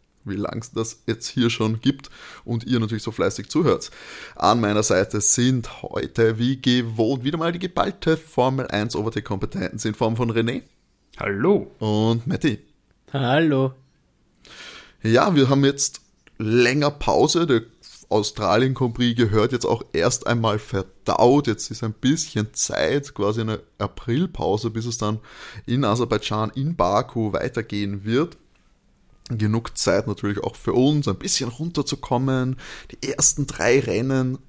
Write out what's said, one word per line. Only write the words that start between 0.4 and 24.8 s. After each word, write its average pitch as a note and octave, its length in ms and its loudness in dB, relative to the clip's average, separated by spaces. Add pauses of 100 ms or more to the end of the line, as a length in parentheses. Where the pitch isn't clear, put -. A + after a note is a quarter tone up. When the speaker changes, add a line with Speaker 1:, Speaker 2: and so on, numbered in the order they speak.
Speaker 1:
das A2 340 -6
jetzt - 220 -6
hier A#2 220 0
schon A2+ 300 -2
gibt - 300 -2 (340)
und A#2 200 -4
ihr B2 160 0
natürlich A2 220 -4
so A2+ 80 -8
fleißig G2+ 400 -2
zuhört. D3+ 400 2 (440)
An A2+ 260 4
meiner G#2+ 220 2
Seite G2 380 2
sind B2 640 0
heute, - 560 0
wie C3 220 0
gewohnt, A#2+ 640 2
wieder D3 120 -2
mal E3 160 0
die F3 60 -6
geballte F3+ 580 0
Formel C3 520 0
eins G#2 280 -2
Overtake-Kompetenz G#2+ 880 -4
in A2 100 -2
Form A2+ 220 0
von A#2 160 0
René. A2+ 300 0 (560)
Speaker 2:
Hallo. G#2 600 0
Speaker 1:
Und A2 480 2
Matti. D3 340 0 (520)
Speaker 3:
Hallo. C3+ 640 2 (1300)
Speaker 1:
Ja, C#3+ 320 4
wir C3+ 160 6
haben C#3 160 4
jetzt - 340 -2 (380)
länger B2 520 2
Pause. - 560 2
Der A#2 160 4 (500)
Australien A#2 640 2
Grand A#2+ 200 -2
Prix A#2+ 220 0
gehört A2+ 360 4
jetzt A#2+ 120 -2
auch - 180 0 (100)
erst F2+ 340 0
einmal A2+ 320 0
verdaut. B2 880 2
Jetzt - 240 -2
ist G#2+ 120 -12
ein A2 120 -4
bisschen B2+ 580 -2
Zeit, C3 640 -2
quasi G#2+ 260 -2
eine A2 200 -4 (180)
Aprilpause, A2+ 920 -2
bis A2+ 140 -6